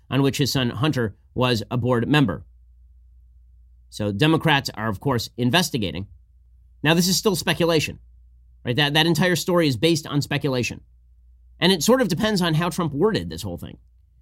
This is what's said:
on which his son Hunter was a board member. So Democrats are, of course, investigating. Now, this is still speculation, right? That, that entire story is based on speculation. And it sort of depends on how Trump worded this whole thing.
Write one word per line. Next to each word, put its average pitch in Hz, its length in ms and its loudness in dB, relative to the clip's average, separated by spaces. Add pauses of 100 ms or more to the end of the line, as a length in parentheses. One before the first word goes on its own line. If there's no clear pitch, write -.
on 135 140 0
which 135 160 0
his 127 140 0
son 123 180 0
Hunter 123 460 -2 (180)
was 120 360 0
a 127 60 -4
board 120 320 0
member. 127 360 2 (1500)
So 104 220 -4
Democrats 151 600 2
are, 113 140 -2
of 101 120 -4
course, 127 360 -2
investigating. 120 720 -2 (760)
Now, 151 120 4
this 175 140 2
is 185 80 0
still 196 200 0
speculation, 165 640 0 (640)
right? 123 120 -2
That, 147 180 0
that 156 120 4
entire 175 300 2
story 175 320 2
is 127 80 0
based 160 300 0
on 143 160 -2
speculation. 135 580 -4 (800)
And 180 140 2
it 165 100 0
sort 254 180 4
of 226 80 2
depends 196 340 0
on 165 120 0
how 170 140 0
Trump 170 240 -2
worded 143 380 0
this 80 120 -10
whole 90 140 -8
thing. - 220 -14 (440)